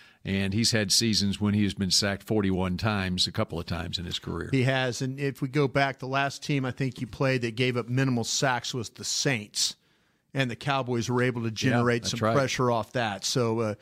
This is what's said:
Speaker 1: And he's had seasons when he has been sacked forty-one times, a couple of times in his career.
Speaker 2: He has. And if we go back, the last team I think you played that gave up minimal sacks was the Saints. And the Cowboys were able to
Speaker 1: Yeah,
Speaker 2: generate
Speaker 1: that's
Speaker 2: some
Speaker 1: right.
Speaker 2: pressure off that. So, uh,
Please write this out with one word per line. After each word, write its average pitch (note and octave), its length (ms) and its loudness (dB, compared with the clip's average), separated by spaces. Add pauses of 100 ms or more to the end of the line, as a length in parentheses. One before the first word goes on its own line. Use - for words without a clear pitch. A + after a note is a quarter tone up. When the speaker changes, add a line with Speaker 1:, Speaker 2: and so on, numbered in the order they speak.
(240)
Speaker 1:
And G2 300 0
he's A2+ 160 2
had G#2+ 220 2
seasons G2+ 480 2
when G#2 120 4
he G#2 120 4
has F#2+ 100 0
been G2 160 -2
sacked G2 320 0
forty-one F#2 540 0
times, F#2+ 500 0
a F2 60 -4
couple E2 260 -4
of E2+ 80 -6
times F2 320 -6
in F2 60 -8
his F2 160 -6
career. F2 320 -6
Speaker 2:
He C3 100 4
has. C3 400 0
And C3 160 -4
if C#3 240 -4
we C#3 60 -2
go C#3+ 180 2
back, C3+ 320 0
the C3 80 -12
last C3+ 380 -2
team C#3 200 0
I C3 60 -2
think B2+ 300 -4
you B2 80 -4
played C3 340 0
that A2+ 140 -4
gave B2+ 200 2
up A#2 120 -2
minimal B2 340 2
sacks B2 500 0
was A#2 180 -6
the - 140 -12
Saints. - 720 0 (580)
And C3+ 160 0
the A2+ 60 -6
Cowboys B2 560 -2
were B2 140 2
able A#2+ 180 0
to A2+ 60 -2
Speaker 1:
Yeah, A2 60 -6
Speaker 2:
generate A#2+ 480 2
Speaker 1:
that's - 100 -4
Speaker 2:
some A2+ 120 -6
Speaker 1:
right. A2+ 120 4
Speaker 2:
pressure C3 340 2
off A2+ 220 -2
that. G#2+ 320 -2
So, A#2 340 2
uh, G#2+ 240 0